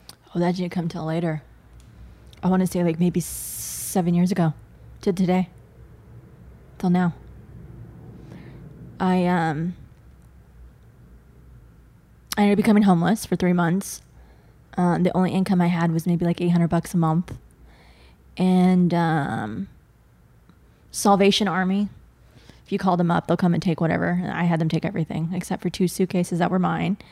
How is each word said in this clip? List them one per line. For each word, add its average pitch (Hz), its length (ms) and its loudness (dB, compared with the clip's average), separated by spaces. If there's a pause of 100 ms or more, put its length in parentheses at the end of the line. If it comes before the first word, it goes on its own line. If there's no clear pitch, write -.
(340)
Oh, 175 60 -2
that 175 160 0
didn't 180 160 -6
come 170 160 -4
till 156 160 -8
later. 160 380 -4 (1000)
I 180 60 0
wanna 185 180 2
say, 175 160 -2
like, 165 160 0
maybe 175 220 0
seven - 960 -4
years 180 180 2
ago 165 200 0 (500)
to 202 100 0
today, 180 360 0 (1300)
till 185 120 0
now. 180 240 2 (1900)
I, 185 260 2
um, 165 480 -2 (2500)
I 208 60 2
ended 202 120 4
up - 80 2
becoming 208 220 6
homeless 180 420 4
for 185 100 -2
three 180 160 2
months. 175 500 -2 (760)
Um, 175 280 2
the 180 120 0
only 185 140 2
income 185 300 2
I 175 80 4
had 170 240 0
was 160 140 -2
maybe, 175 180 0
like, 175 160 0
eight 180 80 0
hundred 170 200 4
bucks 170 260 -2
a - 20 0
month. 165 360 0 (1040)
And, 180 560 4
um, 156 760 -2 (1200)
Salvation 202 580 4
Army, 185 400 0 (760)
if - 80 -12
you 196 60 0
call 180 180 0
them 170 140 2
up, 170 160 0
they'll 170 100 2
come 175 180 2
and 165 80 -2
take 170 180 0
whatever. 170 300 0
And 180 220 -2
I 170 120 -2
had 170 160 2
them 160 80 0
take 160 160 -2
everything 165 480 -4
except 180 300 -6
for 175 80 -4
two 185 180 -2
suitcases 180 520 -2
that 175 100 0
were 185 80 0
mine. 170 380 -2 (140)